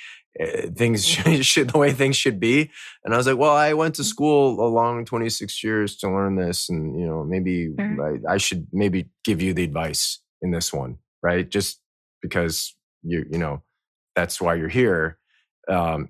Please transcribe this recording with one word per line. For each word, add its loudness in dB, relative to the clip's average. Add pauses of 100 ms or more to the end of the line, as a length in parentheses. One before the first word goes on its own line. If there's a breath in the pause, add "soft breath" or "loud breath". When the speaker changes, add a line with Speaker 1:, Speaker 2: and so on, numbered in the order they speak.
(400 loud breath)
Speaker 1:
uh, -4
things 2
<laughs> 2
should, 2
should, 2
the 2
way 6
things 2
should 0
be. 2 (340 loud breath)
And -2
I 4
was 4
like, 2
"Well, 6
I 4
went 0
to -4
school 4
a 4
long 2
twenty-six -4
years 0
to -4
learn 0
this. -2
And, -4
you -2
know, -4
maybe -2
Speaker 2:
Sure. -4
Speaker 1:
I, 2
I 2
should -4
maybe 0 (160)
give 0
you 0
the 0
advice -4 (200)
in -2
this -4
one, -6 (240)
right? 0
Just -2 (420)
because -2 (280)
you, -4
you -4
know, -4 (520)
that's -2
why 2
you're -2
here." 0 (500)
Um, -2